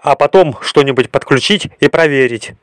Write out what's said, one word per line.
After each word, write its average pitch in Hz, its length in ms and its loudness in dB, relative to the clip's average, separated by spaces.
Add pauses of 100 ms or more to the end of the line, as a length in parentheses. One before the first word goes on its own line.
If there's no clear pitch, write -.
А 143 160 0
потом 151 440 2
что-нибудь 135 500 0
подключить 139 580 -2 (100)
и 147 80 2
проверить. 139 760 0